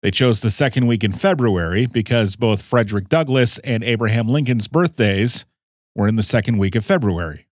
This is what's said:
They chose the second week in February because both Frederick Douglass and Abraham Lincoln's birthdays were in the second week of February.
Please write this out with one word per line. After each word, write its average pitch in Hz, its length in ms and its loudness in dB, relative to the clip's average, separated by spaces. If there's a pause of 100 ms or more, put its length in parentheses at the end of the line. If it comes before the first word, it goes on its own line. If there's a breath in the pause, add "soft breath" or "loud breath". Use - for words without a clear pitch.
They 101 80 -2
chose 123 300 2
the 110 80 0
second 127 380 0
week 117 140 0
in 104 120 -2
February 107 720 0
because 113 500 -2
both 110 260 0
Frederick 104 460 -2
Douglass 131 520 2
and 117 260 -4
Abraham 113 420 0
Lincoln's 123 400 0
birthdays 120 800 0 (500)
were 101 120 0
in 110 100 2
the 107 60 0
second 117 340 0
week 98 180 0
of 110 100 0
February. 87 680 -2